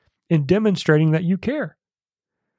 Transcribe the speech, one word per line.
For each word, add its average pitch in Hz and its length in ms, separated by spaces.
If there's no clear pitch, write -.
and 156 160
demonstrating 165 640
that 160 140
you 185 120
care. 240 400